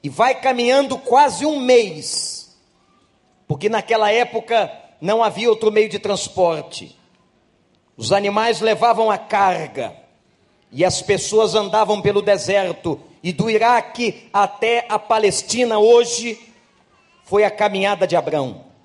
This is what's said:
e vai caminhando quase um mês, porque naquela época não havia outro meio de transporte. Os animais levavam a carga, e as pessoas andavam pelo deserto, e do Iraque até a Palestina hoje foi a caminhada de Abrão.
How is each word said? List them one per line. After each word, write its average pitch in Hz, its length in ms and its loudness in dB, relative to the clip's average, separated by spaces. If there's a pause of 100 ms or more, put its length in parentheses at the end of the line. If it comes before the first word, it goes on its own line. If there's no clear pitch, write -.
e 143 60 -10
vai 247 320 0
caminhando 254 560 2
quase 254 480 2
um 302 160 -2
mês, - 960 -2 (880)
porque 151 220 -4
naquela 214 420 0
época 220 640 -2 (300)
não 214 200 0
havia 214 280 0
outro 214 200 0
meio 214 180 2
de 196 100 -8
transporte. 180 1000 -4 (1000)
Os 113 160 -4
animais 208 480 0
levavam 220 500 2
a 190 80 0
carga, 160 920 -2 (640)
e 143 140 0
as 175 160 0
pessoas 202 540 0
andavam 208 480 0
pelo 202 180 2
deserto, 190 800 -2 (220)
e 175 100 -6
do 208 160 -2
Iraque 226 840 0
até 226 560 0
a 214 100 -2
Palestina 220 800 0
hoje 233 600 4 (840)
foi 208 180 2
a 202 80 4
caminhada 196 560 0
de 165 80 -2
Abrão. 147 520 -4 (180)